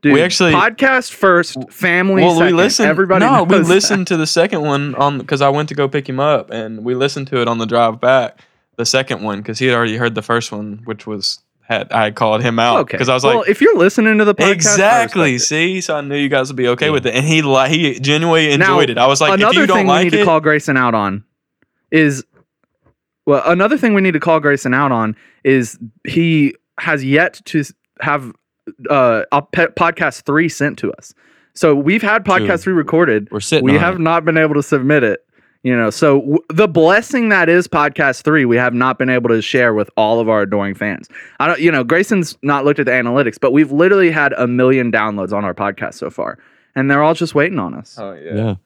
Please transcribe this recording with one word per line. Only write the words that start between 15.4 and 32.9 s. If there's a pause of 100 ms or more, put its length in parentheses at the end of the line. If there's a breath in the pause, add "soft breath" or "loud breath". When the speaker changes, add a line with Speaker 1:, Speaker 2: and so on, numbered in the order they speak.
Speaker 1:
it.
Speaker 2:
See?
So
I
knew
you
guys
would
be
okay
Speaker 3:
Yeah.
Speaker 2:
with
it.
And
he
li-,
he
genuinely
Speaker 1:
Now,
Speaker 2:
enjoyed
it.
I
was
like,
"If
Speaker 1:
another
Speaker 2:
you
don't
Speaker 1:
thing
we
Speaker 2:
like
Speaker 1:
need
to
Speaker 2:
it"
Speaker 1:
call
Grayson
out
on (680)
is, (1000)
well,
another
thing
we
need
to
call
Grayson
out
on (300 soft breath)
is (280)
he (240)
has
yet
to
s-, (280)
have, (560)
uh, (100)
a
pe-,
podcast
three
sent
to
us. (420 soft breath)
So
we've
had
Speaker 3:
True.
Speaker 1:
podcast
three
recorded.